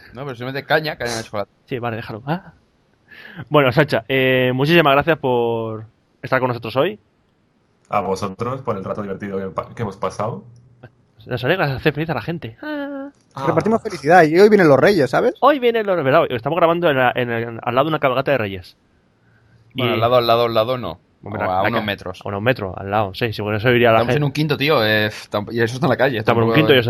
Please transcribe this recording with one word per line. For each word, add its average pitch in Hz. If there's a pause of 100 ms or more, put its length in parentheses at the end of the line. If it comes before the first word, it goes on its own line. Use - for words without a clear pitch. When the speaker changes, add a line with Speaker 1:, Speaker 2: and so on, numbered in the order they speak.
(120)
Speaker 1:
No, 127
pero 135
si 123
mete 135
caña, 156
caña 120
de 113
chocolate. 101 (160)
Speaker 2:
Sí, 127
vale, 113
déjalo. 113
Ah. 170 (960)
Bueno, 143
Sacha, 143
eh, 131
muchísimas 151
gracias 147
por 113 (340)
estar 131
con 127
nosotros 117
hoy. 185 (920)
Speaker 3:
A 104
vosotros 98
por 110
el 95
rato 98
divertido 98
que 98
pa-, -
que -
hemos 101
pasado. 104 (800)
Speaker 2:
Nos 120
alegra 151
hacer 147
feliz 160
a 143
la 120
gente. 135
Ah. 285 (260)
Speaker 3:
Ah. 135
Speaker 4:
Repartimos 214
felicidad 175
y 156
hoy 208
vienen 190
los 135
Reyes, 185
¿sabes? 208
Speaker 2:
Hoy 285
vienen 233
los, 185
¿verdad? 143
Estamos 139
grabando 170
en 135
la, 123
en 123
el, 117
al 120
lado 135
de -
una 156
cabalgata 135
de 131
Reyes. 98 (1000)
Speaker 1:
Bueno, 120
Speaker 2:
Y -
Speaker 1:
al 110
lado, 120
al 120
lado, 117
al 113
lado 117
no. 92 (240)
Speaker 2:
Hombre, 101
Speaker 1:
O 104
Speaker 2:
la, 92
Speaker 1:
a -
Speaker 2:
la 107
Speaker 1:
unos 113
Speaker 2:
ca-, 107
Speaker 1:
metros. 95
Speaker 2:
a 104
unos 101
metros, 107
al 98
lado. 101
Sí, 120
sí, 107
bueno, 104
eso 110
iría 120
a -
la 113
Speaker 1:
Estamos 120
Speaker 2:
gente. -
Speaker 1:
en 147
un 139
quinto, 147
tío, 135
eh, 107
f-, -
tamp-, 104
y 117
eso 117
está 131
en 131
la 113
calle, 127
Speaker 2:
Estamos 117
en 113
un 117
Speaker 1:
tampoco 151
Speaker 2:
quinto 143
y 127 (120)